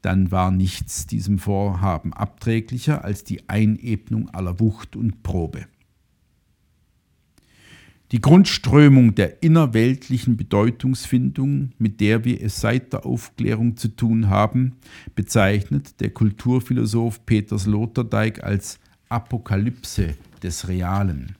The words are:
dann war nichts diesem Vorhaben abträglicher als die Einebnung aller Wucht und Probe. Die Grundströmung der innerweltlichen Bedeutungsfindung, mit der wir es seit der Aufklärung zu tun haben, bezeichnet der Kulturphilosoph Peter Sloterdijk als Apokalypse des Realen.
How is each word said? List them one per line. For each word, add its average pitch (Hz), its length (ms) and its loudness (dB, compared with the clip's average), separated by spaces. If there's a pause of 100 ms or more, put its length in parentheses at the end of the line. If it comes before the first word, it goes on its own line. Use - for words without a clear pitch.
dann 92 300 0
war 92 200 0
nichts - 560 -2
diesem 101 320 -2
Vorhaben 98 720 -2
abträglicher 113 920 -4
als 104 200 -6
die - 240 -10
Einebnung 107 840 -2
aller 90 280 -6
Wucht 110 380 -2
und 107 260 -4
Probe. - 440 -6 (2500)
Die 120 80 0
Grundströmung 139 960 8
der - 260 -2
innerweltlichen 127 920 2
Bedeutungsfindung, 131 1400 -2
mit 110 220 -2
der 110 240 2
wir 123 160 -2
es - 200 -6
seit 123 320 -2
der - 120 -8
Aufklärung 117 720 -4
zu 117 120 -6
tun 113 400 0
haben, 110 480 0 (380)
bezeichnet 104 880 -2
der - 100 -2
Kulturphilosoph 113 1160 -2
Peter 107 320 0
Sloterdijk 107 880 -2
als - 340 -4 (300)
Apokalypse 107 1080 -4 (280)
des 90 260 -8
Realen. 90 720 -4